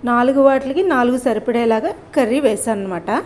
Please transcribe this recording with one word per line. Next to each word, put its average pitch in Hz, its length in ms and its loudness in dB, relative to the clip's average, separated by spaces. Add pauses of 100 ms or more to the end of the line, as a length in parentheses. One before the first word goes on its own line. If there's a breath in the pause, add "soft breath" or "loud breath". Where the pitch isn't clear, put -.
(100)
నాలుగు 254 380 2
వాటికి 269 340 0 (120)
నాలుగు 247 320 0
సరిపడేలాగా 233 680 0 (240)
కర్రీ 262 300 2
వేసాను 214 360 -2
అనమాట. 190 280 -8 (140)